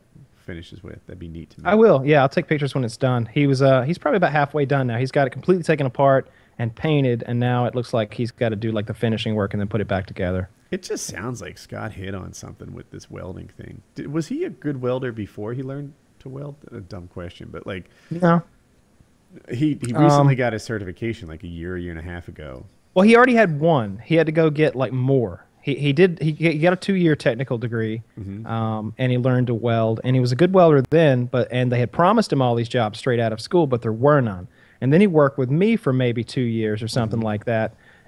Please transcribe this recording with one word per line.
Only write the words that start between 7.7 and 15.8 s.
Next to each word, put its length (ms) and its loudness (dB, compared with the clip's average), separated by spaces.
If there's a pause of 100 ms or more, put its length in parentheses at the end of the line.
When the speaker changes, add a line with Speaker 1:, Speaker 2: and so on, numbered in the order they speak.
Speaker 2:
looks 180 -6
like 220 0
he's 160 -4
gotta 240 -2
do, 160 -4
like, 160 -4
the 80 -8
finishing 400 -2
work 180 -2
and 80 -4
then 60 -4
put 140 -4
it 60 -4
back 200 -4
together. 420 -6 (220)
Speaker 1:
It 100 -6
just 240 -10
sounds 360 -10
like 180 -16
Scott 320 -12
hit 240 -10
on 180 -12
something 400 -18
with 180 -18
this 200 -18
welding 380 -14
thing. 320 -20 (140)
Did, 160 -12
was 160 -4
he 180 -6
a 40 -8
good 320 -8
welder 300 -4
before 420 -10
he 100 -8
learned 300 -12 (260)